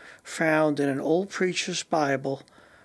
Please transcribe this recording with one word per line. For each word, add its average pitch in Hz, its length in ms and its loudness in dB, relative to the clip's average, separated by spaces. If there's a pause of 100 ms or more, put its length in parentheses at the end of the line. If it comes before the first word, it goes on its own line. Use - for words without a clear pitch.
(240)
found 156 560 2
in 143 80 2
an 139 120 -2
old 175 300 0
preacher's 180 540 -2
Bible 139 580 0 (420)